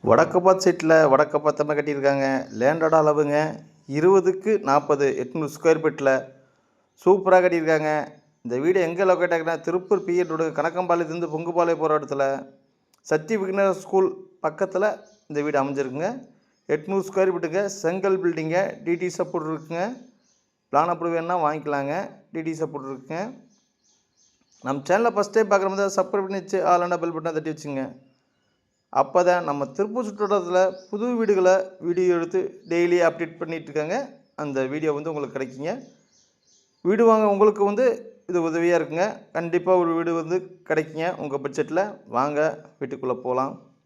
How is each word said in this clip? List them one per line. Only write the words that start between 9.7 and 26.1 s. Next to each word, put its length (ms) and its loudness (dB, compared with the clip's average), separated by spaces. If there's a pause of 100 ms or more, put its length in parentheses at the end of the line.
பி 160 -2
எட் 100 -4
ரோடு, 140 -2 (100)
கணக்கம்பாளையத்துலேருந்து 800 -2
பொங்குபாளையம் 480 0
போற 160 2
இடத்துல, 260 -4 (840)
சக்தி 220 0 (100)
விக்னேஸ்வரா 420 0
ஸ்கூல் 240 2 (360)
பக்கத்துல 460 -2 (380)
இந்த 160 -4
வீடு 180 0
அமைஞ்சிருக்குங்க. 480 -4 (640)
எட்நூறு 340 -4
ஸ்கொயர் 240 2
ஃபீட்டுங்க, 300 -2 (180)
செங்கல் 420 0
பில்டிங்க, 360 0 (260)
டி 160 0
டி 80 -2 (100)
சப்போர்ட் 340 -4
இருக்குங்க. 340 -6 (840)
பிளான் 220 2
அப்ரூவ் 240 -2
வேணும்னா 300 -2
வாங்கிக்கலாங்க. 480 -4 (380)
டி 140 -6
டி 140 -6
சப்போர்ட் 320 -8
இருக்குங்க. 320 -8 (1400)
நம்ம 260 -6
சேனலை 260 2
ஃபஸ்ட் 200 -2
டைம் 160 2
பார்க்குற 200 2
மாதிரி 280 -2
சப்ஸ்கிரைப் 280 -2